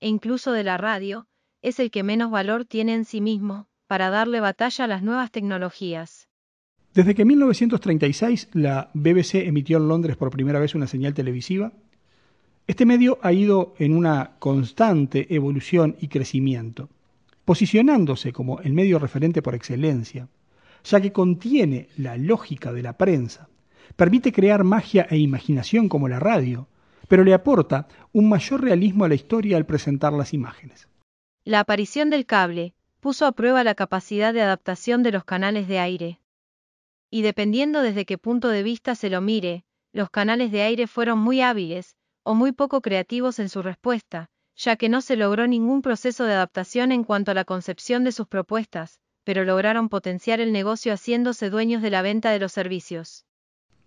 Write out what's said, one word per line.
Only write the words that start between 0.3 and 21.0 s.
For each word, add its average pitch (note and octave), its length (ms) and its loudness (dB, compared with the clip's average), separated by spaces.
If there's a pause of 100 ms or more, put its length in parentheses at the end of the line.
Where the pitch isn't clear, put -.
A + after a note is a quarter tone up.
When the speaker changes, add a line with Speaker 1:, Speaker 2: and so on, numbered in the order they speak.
Speaker 1:
de G#3+ 120 -2
la F#3 120 -2
radio, G3 500 -6 (360)
es - 160 -4
el A#3+ 120 -2
que G3 120 -4
menos A3 280 -2
valor G#3+ 340 -2
tiene A3+ 300 -2
en A3+ 100 -2
sí A3 160 -8
mismo, G#3 480 -4 (180)
para F#3 220 -2
darle A3+ 320 0
batalla A3+ 440 -2
a A#3 40 -2
las F#3+ 140 -4
nuevas A#3 280 -4
tecnologías. F3+ 1000 -8 (680)
Speaker 2:
Desde F#3 200 6
que A#3 80 2
en A3+ 60 6
mil C#4+ 100 6
novecientos A#3+ 420 2
treinta D#3 260 2
y C#3 80 0
seis A#3 380 -2
la C#3 420 0
B D#3 180 2
B F3+ 100 4
C F#3 240 -2
emitió D3 300 0
en D#3 120 2
Londres D#3+ 280 0
por C3 140 -4
primera C3+ 280 -2
vez D3 160 0
una D3 120 -2
señal C#3 260 -4
televisiva, C#3+ 600 -4 (920)
este A#3 200 2
medio B3 340 6
ha F3+ 140 2
ido G3 440 2
en D#3 160 2
una D#3 440 0
constante C#3 960 0
evolución D3+ 680 0
y D#3 80 -8
crecimiento, C3 800 -4 (560)
posicionándose F#3+ 880 2
como B2+ 280 -6
el C3+ 120 -2
medio F3+ 260 4
referente D3+ 440 -2
por A#2+ 120 -4
excelencia, B2+ 760 -4 (540)
ya G3+ 180 4